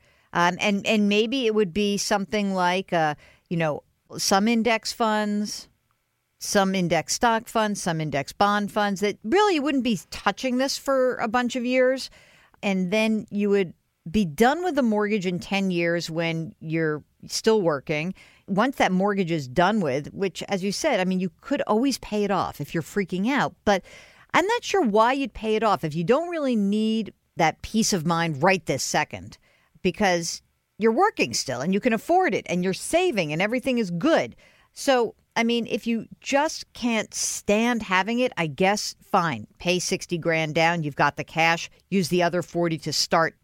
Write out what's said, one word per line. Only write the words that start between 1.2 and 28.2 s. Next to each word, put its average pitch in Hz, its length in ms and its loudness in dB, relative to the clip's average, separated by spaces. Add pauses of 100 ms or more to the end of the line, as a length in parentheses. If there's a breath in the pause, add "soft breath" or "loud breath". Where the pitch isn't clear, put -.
it 220 80 0
would 208 180 0
be 202 240 0
something 202 560 -2
like, 185 400 0
uh, 156 220 2 (340 soft breath)
you 180 80 -4
know, 160 260 -2 (360)
some 202 280 4
index 226 460 0
funds, 214 760 -2 (720)
some 190 360 0
index 170 400 0
stock 226 340 0
funds, 214 320 0
some 165 180 -2
index 147 340 -4
bond 202 380 2
funds 202 300 -2
that 202 240 -2
really 392 300 2
you 294 80 0
wouldn't 277 220 0
be 226 140 0 (120)
touching 247 480 -4
this 269 180 -2
for 254 400 0
a - 120 -4
bunch 247 280 -2
of 240 80 -4
years. 254 460 0 (520 soft breath)
And 190 280 0
then 220 400 0
you 202 180 -2
would 196 240 2 (380)
be 208 160 2
done 240 360 2
with 359 120 0
the 277 80 2
mortgage 208 420 0
in 180 140 -2
ten 196 320 -2
years 170 400 0
when 165 500 -4
you're 156 420 -2 (240)
still 220 360 2
working. 156 500 -2 (340 soft breath)
Once 220 300 0
that 190 160 2
mortgage 190 380 0
is 151 180 -2
done 180 320 2
with, 143 340 -2
which, 185 340 -6
as 190 140 -2
you 196 100 -2
said, 247 280 0
I 185 40 0
mean, 185 160 0
you 185 100 -2 (100)
could - 220 -2
always 226 360 0
pay 208 260 -4
it 196 60 0
off 165 300 -2
if 143 120 -10
you're 165 100 -2
freaking 196 480 -4
out. 220 240 0 (120)
But 196 160 4 (500 loud breath)
I'm 320 140 4
not 453 180 -2
sure 392 160 2
why 220 320 4
you'd 277 220 -4
pay 220 200 -2
it 214 80 0
off 202 220 2
if 151 100 -4
you 170 100 -2
don't 302 260 2
really 285 260 -2
need 214 560 0 (240)
that 160 260 2
peace - 300 0
of 160 140 0
mind 165 360 0